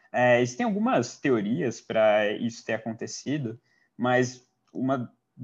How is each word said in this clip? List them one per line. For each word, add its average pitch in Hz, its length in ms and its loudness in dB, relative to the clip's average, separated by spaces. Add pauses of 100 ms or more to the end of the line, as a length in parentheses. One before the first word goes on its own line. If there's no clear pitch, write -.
(120)
É, 123 300 4
existem 123 240 -2
algumas 208 540 0
teorias 120 600 -2
pra 107 500 2
isso - 320 -6
ter 113 100 -4
acontecido, 117 880 -6 (380)
mas 123 500 0 (240)
uma, 131 400 -4 (320)